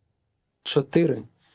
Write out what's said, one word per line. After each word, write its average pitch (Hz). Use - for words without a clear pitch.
Чотири. 143